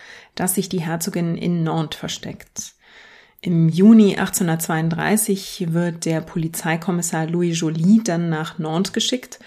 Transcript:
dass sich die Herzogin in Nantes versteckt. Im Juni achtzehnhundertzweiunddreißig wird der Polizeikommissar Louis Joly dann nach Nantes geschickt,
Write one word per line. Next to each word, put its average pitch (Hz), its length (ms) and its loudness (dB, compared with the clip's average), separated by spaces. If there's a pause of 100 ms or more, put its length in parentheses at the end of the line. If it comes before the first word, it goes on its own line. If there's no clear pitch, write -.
(340)
dass 185 200 -4
sich 190 160 -2
die 185 100 -2
Herzogin 170 560 -4
in 175 280 -2
Nantes 160 360 -4
versteckt. - 720 -12 (720)
Im 165 260 4
Juni 202 500 8
achtzehnhundertzweiunddreißig 170 1500 -2
wird 170 340 -2
der 160 160 -2
Polizeikommissar 165 1040 -4
Louis 170 340 -2
Joly 165 420 4
dann 170 280 -2
nach 156 280 -6
Nantes 160 360 -2
geschickt, - 520 -4